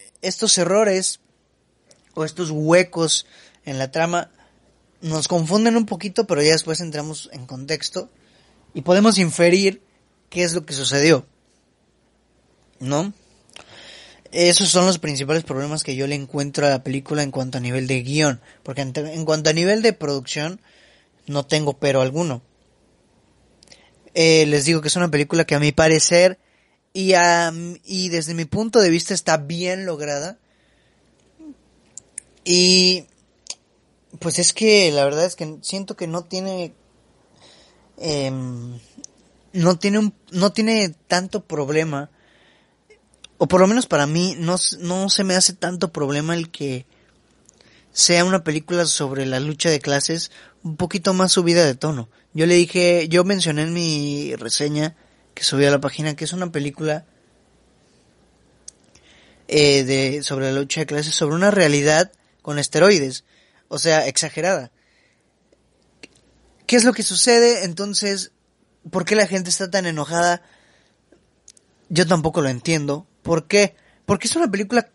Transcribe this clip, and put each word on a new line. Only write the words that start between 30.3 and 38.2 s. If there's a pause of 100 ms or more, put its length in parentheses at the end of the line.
Y (1120)
pues
es
que
la
verdad
es
que
siento
que
no
tiene, (1200)
em, (720)